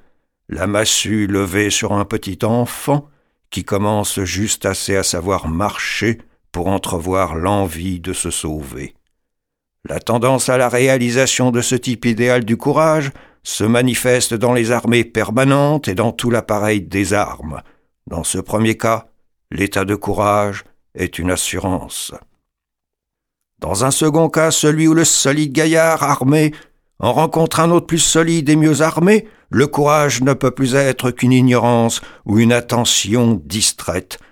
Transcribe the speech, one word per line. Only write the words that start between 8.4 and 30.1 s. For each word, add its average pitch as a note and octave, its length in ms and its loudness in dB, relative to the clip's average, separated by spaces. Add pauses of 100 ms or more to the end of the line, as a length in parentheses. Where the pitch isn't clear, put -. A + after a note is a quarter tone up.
La D#2+ 120 -8
tendance B2 500 0
à B2+ 80 2
la B2+ 120 2
réalisation B2+ 840 2
de A#2+ 100 0
ce B2+ 140 -2
type A#2+ 300 -4
idéal B2 380 2
du A2 140 0
courage D3+ 540 0 (320)
se - 200 -6
manifeste A#2+ 680 2
dans A#2+ 200 2
les A#2 180 2
armées A#2 320 2
permanentes C3+ 840 0
et G2+ 60 -2
dans G#2+ 200 -2
tout A#2+ 180 -4
l'appareil G#2+ 500 0
des F#2 320 -2
armes. D2+ 480 -4 (460)
Dans E2 160 -8
ce - 160 -4
premier A2 360 0
cas, A2+ 300 -2 (460)
l'état G2 340 -2
de G2+ 80 -2
courage G2+ 720 -2 (320)
est F2 240 -6
une F2 100 -2
assurance. F#2 840 -4 (1500)
Dans F#2+ 260 -2
un C3 60 2
second D#3 380 2
cas, D#3+ 220 2
celui D#3 360 2
où D#3+ 60 6
le E3 120 4
solide D3+ 480 0
gaillard D#3+ 500 2
armé D3 500 2 (460)
en A#2 140 2
rencontre D#3+ 460 0
un E3+ 120 4
autre E3+ 160 2
plus E3 120 0
solide D#3+ 500 2
et D#3 60 4
mieux D3+ 260 4
armé, F3 460 4 (220)
le C3+ 180 2
courage D3 540 2